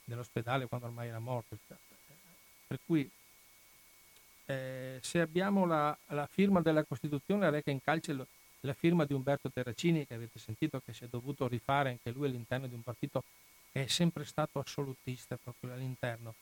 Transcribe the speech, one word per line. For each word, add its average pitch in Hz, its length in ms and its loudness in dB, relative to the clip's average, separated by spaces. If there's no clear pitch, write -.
nell'ospedale 120 640 -4
quando 123 180 -6
ormai 117 220 -8
era 113 100 -10
morto. 117 400 -6
Per 131 180 -6
cui, 151 240 2
eh, 131 560 -8
se - 200 0
abbiamo 185 440 4
la, 151 320 2
la 147 200 -2
firma 190 340 6
della 156 220 6
Costituzione 156 680 0
reca 147 220 0
in 135 100 0
calce 160 320 0
lo, 131 140 -6
la 135 120 -2
firma 170 320 6
di 143 80 0
Umberto 139 360 0
Terracini, 139 560 0
che - 80 -12
avete 117 240 -10
sentito 131 460 -4
che 120 100 -12
si - 120 -14
è - 20 -12
dovuto 127 400 -4
rifare 135 420 0
anche 120 220 -8
lui 139 160 -4
all'interno 127 400 -4
di 123 80 -10
un 113 80 -12
partito 127 400 -4
che 135 140 -2
è - 20 -10
sempre 165 380 2
stato - 340 -2
assolutista 131 760 -6
proprio 123 360 -12
all'interno. 120 680 -6